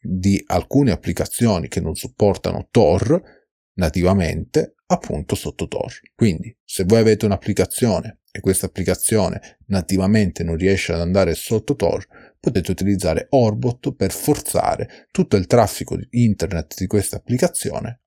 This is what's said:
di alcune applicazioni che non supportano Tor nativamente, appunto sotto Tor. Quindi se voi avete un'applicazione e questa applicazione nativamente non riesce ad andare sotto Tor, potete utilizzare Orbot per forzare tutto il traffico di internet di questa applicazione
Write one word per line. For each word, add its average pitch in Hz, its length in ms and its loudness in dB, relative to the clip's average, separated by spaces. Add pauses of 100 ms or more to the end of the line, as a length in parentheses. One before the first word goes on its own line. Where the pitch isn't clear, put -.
di 95 460 0
alcune 107 440 2
applicazioni 90 800 -2
che - 100 -6
non 82 160 -2
supportano - 720 -2
Tor 110 520 4 (540)
nativamente, 87 1000 0 (120)
appunto 76 480 -4
sotto - 340 -8
Tor. - 240 -6 (200)
Quindi 110 500 0
se - 200 -4
voi 110 160 6
avete 110 260 4
un'applicazione 98 920 -2 (120)
e 101 100 -14
questa 95 240 0
applicazione 92 1000 -2
nativamente 95 760 0
non 82 140 -4
riesce 92 340 0
ad 82 80 -2
andare 87 360 2
sotto - 400 -2
Tor, - 300 -2 (320)
potete 98 320 -2
utilizzare 90 600 0
Orbot 120 680 0
per 95 160 -2
forzare - 1000 -4
tutto - 260 0
il 92 120 0
traffico - 480 2
di - 160 -6
internet 101 680 0
di 95 80 -4
questa 98 300 0
applicazione - 920 -4